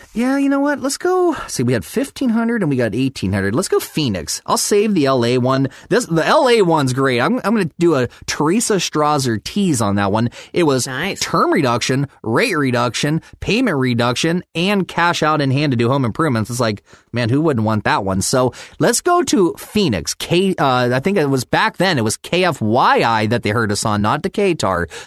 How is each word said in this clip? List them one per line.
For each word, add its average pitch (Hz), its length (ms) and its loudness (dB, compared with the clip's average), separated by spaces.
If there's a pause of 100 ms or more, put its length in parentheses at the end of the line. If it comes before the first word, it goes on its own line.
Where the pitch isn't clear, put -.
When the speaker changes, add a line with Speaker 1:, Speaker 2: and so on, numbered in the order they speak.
(120)
Speaker 1:
Yeah, 254 240 0
you 277 140 2
know 277 100 0
what? 285 200 -2
Let's 269 180 -4
go. 359 360 0 (120)
See, - 160 -4
we 120 100 0
had 113 100 0
fifteen - 460 -4
hundred 226 320 0
and 175 80 0
we 139 80 0
got 113 180 0
eighteen 127 380 -2
hundred. 98 220 0
Let's 175 140 0
go 403 120 2
Phoenix. 101 640 -4
I'll - 140 0
save 214 340 2
the 156 140 2
L 131 180 2
A 123 140 2
one. 131 320 0 (180)
This, 226 160 2
the 160 220 0
L 269 200 4
A 233 140 4
one's 156 320 2
great. 131 280 2
I'm, 196 180 0
I'm 214 160 -2
gonna 185 240 0
do 165 160 4
a 123 140 0 (180)
Teresa 185 480 0
Strasser 147 680 0
tease 175 380 0
on 101 140 0
that 101 180 0
one. 113 160 0 (240)
It 175 120 0
was 135 220 0
Speaker 2:
Nice. 143 340 -6
Speaker 1:
term 233 340 0
reduction, 131 520 0 (160)
rate 131 320 0
reduction, 135 680 -2 (180)
payment 202 380 0
reduction, 127 680 0 (100)
and 185 320 0
cash 170 360 0
out 156 180 0
in 139 100 0
hand 139 220 0
to 117 60 0
do 117 100 2
home 135 160 0
improvements. 117 460 -2
It's 120 100 -4
like, 110 220 -2 (320)
man, 120 160 0
who 139 100 2
wouldn't 139 240 0
want 107 200 0
that 127 200 0
one? 95 160 -2
So 127 320 0 (260)
let's 226 220 2
go 349 220 2
to 202 340 2
Phoenix. 127 560 -2
K, 185 460 0
uh, 127 340 2
I 127 80 0
think 196 160 0
it 147 140 0
was 135 160 0
back 202 320 0
then, 180 180 0
it 113 80 0
was - 140 -4
K 180 260 -2
F 160 160 -2
Y 151 420 2
I 113 260 2
that 117 140 0
they 107 100 0
heard 110 200 0
us - 140 -2
on, 104 160 0
not 120 180 0
Decatur. 117 680 0 (200)